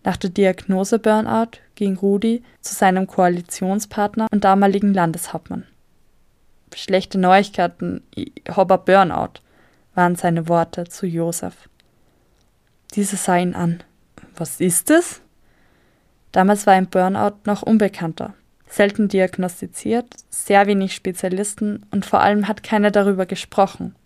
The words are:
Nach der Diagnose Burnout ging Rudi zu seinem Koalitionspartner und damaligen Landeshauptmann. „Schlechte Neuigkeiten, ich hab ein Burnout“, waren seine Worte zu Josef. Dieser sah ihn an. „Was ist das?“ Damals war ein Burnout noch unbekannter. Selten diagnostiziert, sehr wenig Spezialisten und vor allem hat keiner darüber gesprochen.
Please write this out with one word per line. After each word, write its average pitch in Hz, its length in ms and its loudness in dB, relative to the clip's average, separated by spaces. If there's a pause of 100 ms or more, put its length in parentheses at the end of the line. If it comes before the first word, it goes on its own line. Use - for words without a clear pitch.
Nach 180 140 -4
der 190 140 -6
Diagnose 190 640 0
Burnout 220 640 0 (160)
ging 196 200 -2
Rudi 202 480 0 (160)
zu - 140 -12
seinem 190 320 2
Koalitionspartner 190 1300 -2
und 202 120 0
damaligen 196 520 4
Landeshauptmann. 170 720 -4 (1080)
„Schlechte 190 440 -2
Neuigkeiten, 185 800 2 (140)
ich - 160 -10 (180)
hab 180 220 0
ein 180 120 2
Burnout“, 180 580 2 (520)
waren 180 220 2
seine 170 340 -2
Worte 170 360 -2
zu - 200 -10
Josef. 170 640 -6 (1300)
Dieser 208 220 -2
sah 180 200 0
ihn 180 160 -2
an. 170 300 -4 (520)
„Was - 240 -12
ist - 300 -2
das?“ 320 320 2 (1080)
Damals 202 340 2
war 202 80 6
ein 185 140 4
Burnout 196 460 0 (120)
noch 208 160 -4
unbekannter. 196 720 -2 (340)
Selten 202 420 0
diagnostiziert, 190 960 -4 (240)
sehr 202 360 2
wenig 196 300 -2
Spezialisten 196 960 -6
und 202 140 -4
vor - 160 2
allem 208 260 2
hat 214 160 -6
keiner 208 260 2
darüber 196 360 2
gesprochen. 185 680 -2 (100)